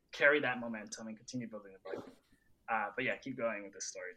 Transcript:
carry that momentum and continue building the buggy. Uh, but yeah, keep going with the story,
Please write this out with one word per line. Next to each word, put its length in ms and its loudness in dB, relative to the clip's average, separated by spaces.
carry 280 8
that 200 2
momentum 480 -6
and 80 -8
continue 320 -6
building 240 -10
the 180 -12
buggy. 220 -6
Uh, 240 2
but 120 0
yeah, 100 2
keep 220 -8
going 240 0
with 100 -10
the 80 -16
story, 360 -8